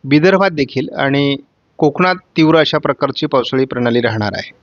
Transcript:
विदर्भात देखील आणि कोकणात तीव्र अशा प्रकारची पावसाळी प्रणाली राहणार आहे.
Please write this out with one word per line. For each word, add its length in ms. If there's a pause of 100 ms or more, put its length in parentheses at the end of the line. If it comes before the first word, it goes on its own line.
विदर्भात 460
देखील 380 (100)
आणि 380 (420)
कोकणात 360 (220)
तीव्र 220
अशा 200
प्रकारची 480
पावसाळी 380
प्रणाली 360
राहणार 340
आहे. 160 (120)